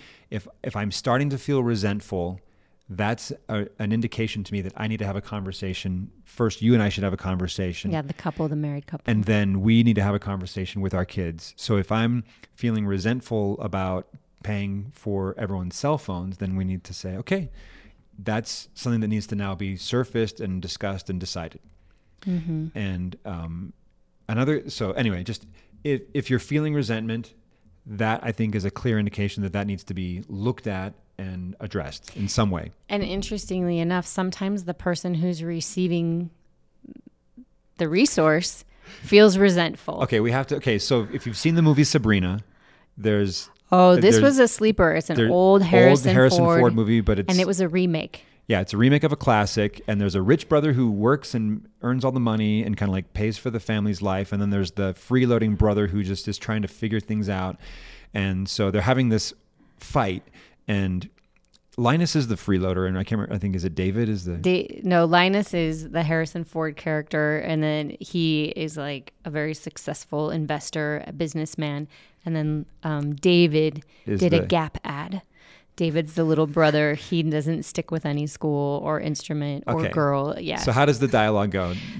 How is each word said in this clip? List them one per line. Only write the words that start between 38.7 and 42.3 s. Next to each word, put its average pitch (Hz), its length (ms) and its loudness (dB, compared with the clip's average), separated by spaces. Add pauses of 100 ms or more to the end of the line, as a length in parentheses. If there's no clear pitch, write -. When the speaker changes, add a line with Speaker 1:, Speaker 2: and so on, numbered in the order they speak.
Speaker 2:
feels 202 360 8
resentful. 175 640 2
Speaker 1:
Okay, 120 180 2
we 117 100 2
have 131 160 0
to, 143 100 -2
okay, 113 220 0
so 117 320 0
if - 160 -6
you've 110 100 -6
seen 165 180 2
the 170 60 6
movie 151 220 8
Sabrina, 104 560 2 (580)